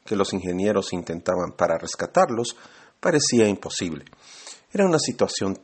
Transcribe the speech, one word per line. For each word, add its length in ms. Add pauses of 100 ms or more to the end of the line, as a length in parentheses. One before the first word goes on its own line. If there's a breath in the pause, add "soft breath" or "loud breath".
que 120
los 180
ingenieros 600
intentaban 600
para 220
rescatarlos 800 (420 loud breath)
parecía 480
imposible. 580 (680 loud breath)
Era 140
una 100
situación 680